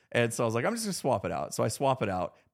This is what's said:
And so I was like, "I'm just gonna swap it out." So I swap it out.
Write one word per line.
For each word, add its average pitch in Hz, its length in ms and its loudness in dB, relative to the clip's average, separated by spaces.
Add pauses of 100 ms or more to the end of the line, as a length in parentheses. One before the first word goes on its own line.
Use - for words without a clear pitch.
(100)
And 117 240 2
so - 80 0
I 120 40 4
was 110 100 2
like, 120 80 0
"I'm 196 100 0
just 226 100 -4
gonna 202 100 -2
swap 123 300 0
it 90 80 -2
out." - 220 -4
So - 80 0
I 117 60 2
swap 135 340 0
it 107 60 2
out. 90 260 -2 (200)